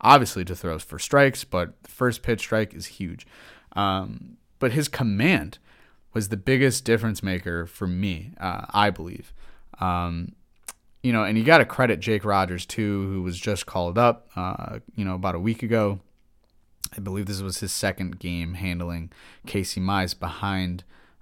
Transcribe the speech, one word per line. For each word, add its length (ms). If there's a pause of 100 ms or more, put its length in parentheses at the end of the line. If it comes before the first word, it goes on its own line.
obviously 440
to 100
throw 240
for 220
strikes, 420
but 400
the 80
first 320
pitch 160
strike 340
is 140
huge. 400 (460)
Um, 640 (240)
but 100
his 160
command 720 (540)
was 160
the 80
biggest 480
difference 360
maker 460
for 220
me, 420 (100)
uh, 300
I 200
believe. 440 (460)
Um, 560 (680)
you 100
know, 120
and 120
you 80
gotta 220
credit 340
Jake 240
Rogers, 400
too, 460
who 100
was 180
just 280
called 320
up, 380
uh, 420 (180)
you 80
know, 100
about 200
a 40
week 240
ago. 380 (960)
I 40
believe 260
this 160
was 180
his 120
second 460
game 360
handling 580 (340)
Casey 360
Mize 360
behind, 640 (400)